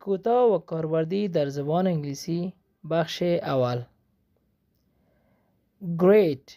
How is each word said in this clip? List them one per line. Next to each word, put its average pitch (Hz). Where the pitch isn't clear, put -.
کوتاه 233
و 180
کاربردی 160
در 156
زبان 147
انگلیسی، 170
بخش 160
اول. 131
Great، 185